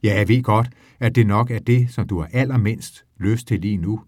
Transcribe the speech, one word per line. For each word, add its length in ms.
Ja, 120
jeg 120
ved 160
godt, 260
at 160
det 120
nok 240
er 80
det, 300
som 180
du 120
har 140
allermindst 720
lyst 300
til 140
lige 160
nu. 300